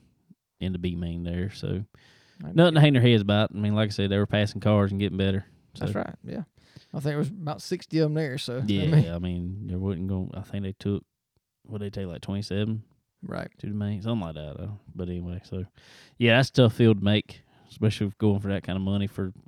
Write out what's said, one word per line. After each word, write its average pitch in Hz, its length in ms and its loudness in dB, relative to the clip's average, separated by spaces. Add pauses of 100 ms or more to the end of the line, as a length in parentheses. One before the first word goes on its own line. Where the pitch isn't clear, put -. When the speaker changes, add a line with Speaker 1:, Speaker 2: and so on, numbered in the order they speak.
(600)
Speaker 1:
in 92 120 -4
the 90 60 -6
B 87 160 -4
main 85 300 -6
there. 87 260 -4
So 98 340 -6 (600)
Speaker 2:
I 80 80 -12
Speaker 1:
nothing 160 220 6
to 151 60 6
hang 147 140 10
their 120 80 6
heads 117 200 8
about. 104 320 2
I 95 40 -6
mean, 104 160 0
like 107 140 2
I 104 40 -6
said, 98 180 -2
they 98 80 2
were 101 80 2
passing 104 340 0
cars 101 300 4
and 98 100 -2
getting 95 180 -2
better. 98 280 0 (280)
So. - 100 -8
Speaker 2:
That's 101 100 -2
right. - 200 -6 (100)
Yeah, - 180 -8 (520)
I 170 60 -6
think 147 140 -2
it 147 40 -4
was 139 100 0
about 160 320 -8
sixty - 380 -4
of 156 80 4
'em 151 80 0
there. 151 240 -4
So 127 280 -6
Speaker 1:
Yeah, 98 160 0
Speaker 2:
I - 40 2
mean, 147 280 4
Speaker 1:
I 87 40 -4
mean, 90 480 -6
there 90 120 -6
wasn't 95 300 -4
gonna, 92 260 -4
I - 80 -10
think 101 200 -10
they 95 100 -8
took, - 320 -4 (600)
what 107 160 -12
they 101 100 -8
take, 98 160 -8
like, 85 140 -12
twenty-seven 104 640 -4 (420)
Speaker 2:
Right. - 220 -8 (100)
Speaker 1:
to - 80 -10
the 104 80 -6
main, 104 280 -4
something 110 220 -4
like 80 120 -8
that. 76 200 -10
Though. 101 220 -10 (160)
But 90 140 -6
anyway, 87 360 -6
so 92 200 -8 (520)
yeah, 117 200 6
that's 131 140 4
a - 20 -20
tough 120 220 6
field 110 240 6
to 98 60 -4
make, 104 380 0 (280)
especially 107 360 0
if 98 120 -6
going 104 200 4
for 101 100 -4
that 98 140 -2
kind 90 140 -4
of 95 60 -2
money 98 260 0
for 95 240 -6 (160)